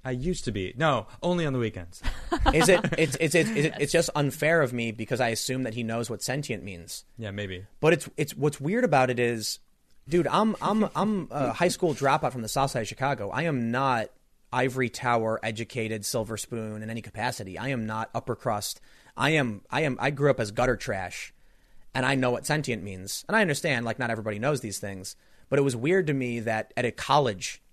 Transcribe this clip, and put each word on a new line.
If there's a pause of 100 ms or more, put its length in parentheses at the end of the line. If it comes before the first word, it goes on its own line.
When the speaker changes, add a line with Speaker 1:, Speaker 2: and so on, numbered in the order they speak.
Speaker 1:
I
used
to
be.
No, (140)
only
on
the
weekends. (520)
Speaker 2:
Is
it, (180)
it's,
it's,
it's,
it's,
it's
just
unfair
of
me
because
I
assume
that
he
knows
what
sentient
means. (140)
Speaker 1:
Yeah,
maybe. (160)
Speaker 2:
But
it's,
it's,
what's
weird
about
it
is, (480)
dude,
I'm,
I'm,
I'm
a
high
school
dropout
from
the
South
Side
of
Chicago.
I
am
not (460)
ivory
tower
educated,
silver
spoon
in
any
capacity.
I
am
not
upper
crust. (380)
I
am,
I
am,
I
grew
up
as
gutter
trash, (600)
and
I
know
what
sentient
means.
And
I
understand,
like,
not
everybody
knows
these
things, (320)
but
it
was
weird
to
me
that
at
a
college (100)